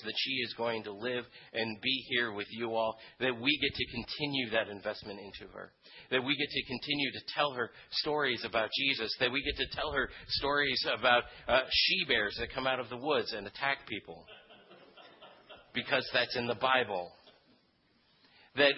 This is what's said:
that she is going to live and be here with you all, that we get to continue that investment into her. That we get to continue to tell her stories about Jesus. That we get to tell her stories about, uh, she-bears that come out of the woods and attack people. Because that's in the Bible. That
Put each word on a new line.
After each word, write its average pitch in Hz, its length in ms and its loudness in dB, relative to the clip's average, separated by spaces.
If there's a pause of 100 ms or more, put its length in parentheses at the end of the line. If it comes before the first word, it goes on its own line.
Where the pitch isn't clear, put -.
that 107 100 -4
she - 200 -2
is 123 180 -2
going 113 300 -2
to 104 100 -8
live 120 320 -4 (260)
and 113 300 -4
be 127 260 -2
here 120 240 0
with 101 200 -4
you 113 220 -2
all, 113 240 0 (220)
that 123 180 2
we 143 240 2
get 139 140 0
to 127 160 -2
continue 135 600 -2
that 107 180 2
investment 101 500 -6
into 98 320 -14
her. 95 220 -14 (360)
That 127 140 4
we 139 140 0
get 143 120 0
to 131 180 -2
continue 135 440 -2
to 110 240 -10
tell 147 160 4
her 123 180 -2 (220)
stories 139 540 0
about 110 240 2 (100)
Jesus. 123 400 0
That 123 100 4
we 135 140 -2
get 143 140 -2
to - 180 -4
tell 147 160 -2
her 131 180 2 (200)
stories 143 560 0 (120)
about, 120 260 6 (260)
uh, 123 100 8 (100)
she-bears 131 680 2
that 117 140 -6
come 131 120 -2
out 131 140 2
of 120 100 -6
the 123 60 -8
woods 127 380 0
and 101 120 -6
attack 139 340 -2 (100)
people. 95 360 -10 (1500)
Because 123 400 0
that's 123 240 2
in 120 100 0
the 120 80 2
Bible. 113 560 2 (1400)
That 139 220 8